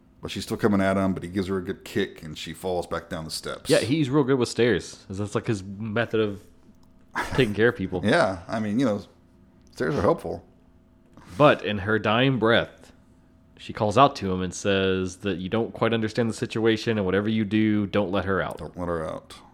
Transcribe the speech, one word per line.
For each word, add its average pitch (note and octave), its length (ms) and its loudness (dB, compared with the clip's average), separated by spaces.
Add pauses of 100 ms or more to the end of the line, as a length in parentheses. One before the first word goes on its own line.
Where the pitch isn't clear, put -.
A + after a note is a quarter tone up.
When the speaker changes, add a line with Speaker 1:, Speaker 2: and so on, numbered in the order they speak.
(220)
Speaker 1:
But - 100 -10
she's F#2+ 120 -6
still - 140 -6
coming G#2 240 4
at F#2+ 160 2
him, F#2+ 160 2
but E2 80 -4
he F2 80 -10
gives F#2 200 -2
her F#2+ 80 -2
a F#2 40 -2
good F#2 240 -8
kick - 380 -4
and D#2 120 -12
she - 180 -12
falls F2 340 -4
back E2 220 -6
down D#2+ 160 -8
the D#2 60 -12
steps. - 380 -8
Speaker 2:
Yeah, D3+ 100 6
he's C#3+ 300 0
real C#3 140 4
good C3 160 2
with A#2+ 100 0
stairs. - 580 0
That's, G2 280 -6
like, A2+ 100 -2
his G#2 180 -2
method G#2+ 560 -2
of G#2 220 -2 (920)
taking A#2 180 2
care G#2 140 4
of A#2+ 80 2
people. F#2 260 -4
Speaker 1:
<laughs> - 20 -6
Yeah, G#2 440 2
I A2+ 120 -4
mean, G#2+ 200 -2
you C#3 80 2
know, G2+ 160 -2 (680)
stairs D3+ 200 -2
are B2+ 80 0
helpful. G2+ 420 0 (920)
Speaker 2:
But C#3 260 6
in G#2 160 -2
her G#2+ 200 0
dying A#2 400 2
breath, G#2+ 520 2 (680)
she - 140 -16
calls G#2+ 280 0
out A#2 180 6
to F#2+ 160 -4
him F#2 80 -2
and F2+ 120 -4
says F#2+ 640 0
that G2 200 -4
you F#2 100 -6
don't G2+ 260 -2
quite A2+ 200 0
understand A2+ 360 0
the G#2+ 40 -4
situation, A2 640 0
and G2+ 80 0
whatever G2 240 2
you A2 160 2
do, G#2+ 400 2
don't G2 260 0
let F#2+ 140 0
her F#2 160 0
out. - 160 -4
Speaker 1:
Don't D#2 200 -12
let F2 100 -4
her E2 200 -2
out. - 280 -12 (180)